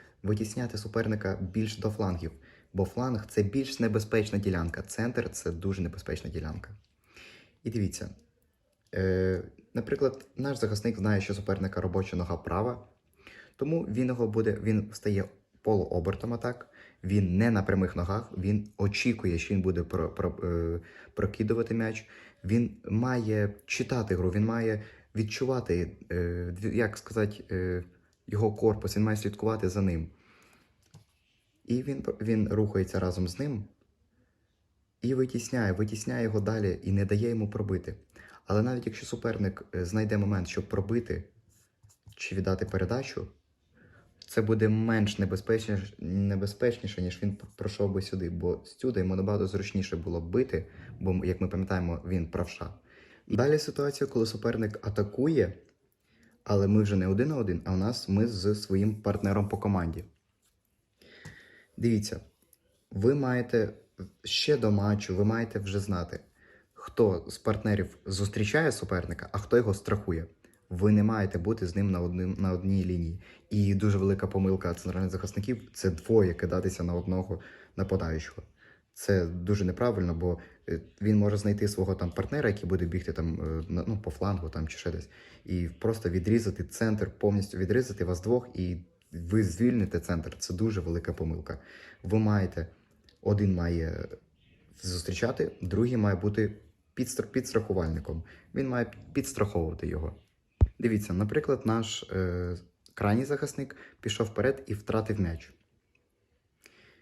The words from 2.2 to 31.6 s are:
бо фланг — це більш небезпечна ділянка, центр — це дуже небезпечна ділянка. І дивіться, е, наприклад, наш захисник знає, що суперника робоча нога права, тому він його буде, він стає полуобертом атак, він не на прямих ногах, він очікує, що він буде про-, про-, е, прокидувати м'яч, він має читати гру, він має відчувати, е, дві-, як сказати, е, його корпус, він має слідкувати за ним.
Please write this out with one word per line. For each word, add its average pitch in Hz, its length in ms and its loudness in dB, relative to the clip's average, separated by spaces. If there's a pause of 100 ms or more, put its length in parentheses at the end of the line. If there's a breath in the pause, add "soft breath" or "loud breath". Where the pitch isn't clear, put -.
бо 95 120 2
фланг — 120 440 -2
це - 140 2
більш 131 380 -2
небезпечна 107 580 2
ділянка, 87 440 -2
центр — 117 500 -4
це - 180 -4
дуже 92 320 -2
небезпечна - 480 -6
ділянка. 78 400 -8 (920 loud breath)
І 120 80 -4
дивіться, 101 400 -2 (840)
е, 92 480 2 (320)
наприклад, 131 520 0 (100)
наш 135 220 -2
захисник 107 400 -2
знає, 101 220 2
що 98 140 -4
суперника 98 460 -2
робоча 92 360 -2
нога 85 200 -2
права, 110 520 -4 (680 loud breath)
тому 160 260 0
він 120 240 0
його 120 220 2
буде, 107 340 2
він 107 300 2
стає 98 320 0 (380)
полуобертом 98 720 0
атак, 123 340 -6 (360 loud breath)
він 92 320 4
не 117 140 6
на 101 120 4
прямих 95 340 2
ногах, 98 420 -2
він 104 380 0
очікує, 101 600 0
що - 160 -2
він 92 80 4
буде 87 200 2
про-, 80 320 -2
про-, - 300 -2
е, 85 360 0 (340 loud breath)
прокидувати 113 600 0
м'яч, 113 340 -2 (360 loud breath)
він 113 320 2 (140)
має 107 640 2 (120)
читати 117 500 -2
гру, 90 140 2
він 104 140 2
має 113 380 0 (340 loud breath)
відчувати, 110 800 -2 (160)
е, 87 480 -2
дві-, 104 160 -2
як 107 220 0
сказати, 104 520 -2
е, 90 340 -2 (420 soft breath)
його 104 280 2
корпус, 104 420 2
він 104 80 4
має 107 120 2
слідкувати 107 520 -2
за 98 140 0
ним. 82 260 0 (1600 soft breath)